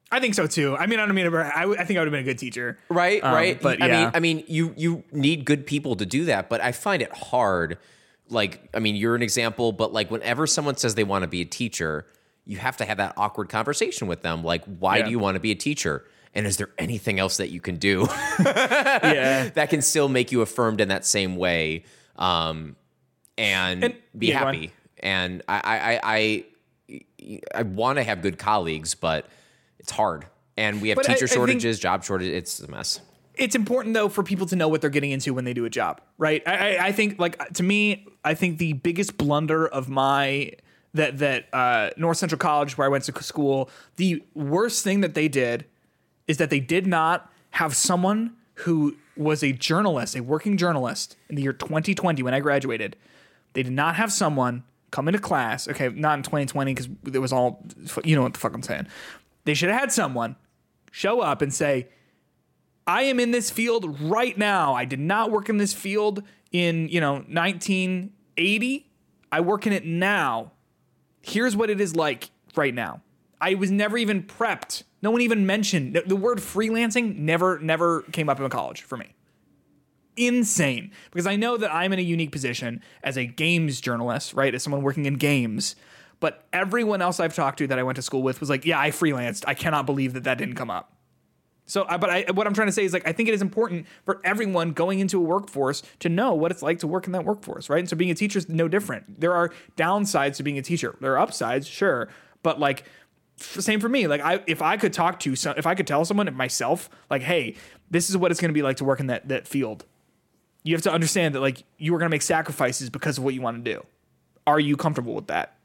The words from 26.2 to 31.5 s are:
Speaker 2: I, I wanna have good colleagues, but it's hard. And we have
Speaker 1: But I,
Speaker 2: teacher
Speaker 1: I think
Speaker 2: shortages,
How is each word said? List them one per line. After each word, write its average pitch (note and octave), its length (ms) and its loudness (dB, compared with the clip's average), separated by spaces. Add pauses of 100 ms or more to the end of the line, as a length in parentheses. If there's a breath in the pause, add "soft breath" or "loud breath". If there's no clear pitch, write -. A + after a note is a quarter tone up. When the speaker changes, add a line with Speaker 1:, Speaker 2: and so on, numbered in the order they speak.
Speaker 2:
I, - 500 -18 (140)
I A#2 80 -2
wanna A#2 400 0
have G#2 200 -2
good F#2 160 -2
colleagues, E2 580 -2
but D#2+ 320 -2 (500 soft breath)
it's - 140 -12
hard. F2 340 -2 (300)
And G#2+ 260 0
we A2 60 0
have G#2 80 4
Speaker 1:
But C4+ 120 2
I, - 40 4
Speaker 2:
teacher C3 140 2
Speaker 1:
I - 20 0
think B2+ 100 2
Speaker 2:
shortages, A#2+ 400 2